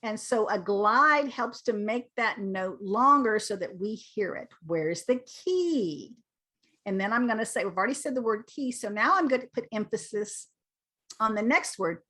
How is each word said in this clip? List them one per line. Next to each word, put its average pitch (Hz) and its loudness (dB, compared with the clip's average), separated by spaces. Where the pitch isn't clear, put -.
And 220 -4
so 220 0
a 208 0
glide 226 4
helps 240 -6
to 240 0
make 214 -2
that 226 0
note 190 -4
longer 226 4
so 214 -4
that 185 -8
we 208 -4
hear - -6
it. - -12
Where's 165 -2
the 254 0
key? 294 -2
And 190 -2
then 202 0
I'm 240 2
gonna 226 0
say, 220 -4
we've 190 -4
already 196 0
said 277 -6
the 254 -2
word 220 -2
key. 269 -6
So 240 -8
now 214 2
I'm 359 4
gonna 254 0
put 233 -4
emphasis 208 -6
on 220 2
the 208 0
next 247 2
word. 170 -2